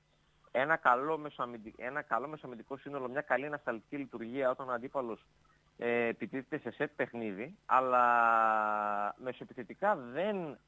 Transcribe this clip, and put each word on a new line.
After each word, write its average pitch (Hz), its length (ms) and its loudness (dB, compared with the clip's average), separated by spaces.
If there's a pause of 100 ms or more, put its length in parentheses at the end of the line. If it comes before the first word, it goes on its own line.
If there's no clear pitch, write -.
(500)
ένα 147 260 2
καλό 143 420 4
μεσοαμυντι-, 120 580 -8
ένα 139 260 -6
καλό 123 260 -2
μεσοαμυντικό 139 480 -10
σύνολο, 135 320 -8
μια 131 120 -4
καλή 135 260 0
ανασταλτική 143 500 -6
λειτουργία 127 540 -4
όταν 131 180 -6
ο 127 40 -2
αντίπαλος, 120 540 -6 (500)
ε, 120 300 2
επιτίθεται 123 520 -4
σε 120 120 -8
σετ 147 260 -4
παιχνίδι, 117 600 -4 (100)
αλλά 127 380 6 (1160)
μεσοεπιθετικά 127 760 -4
δεν, 156 720 -4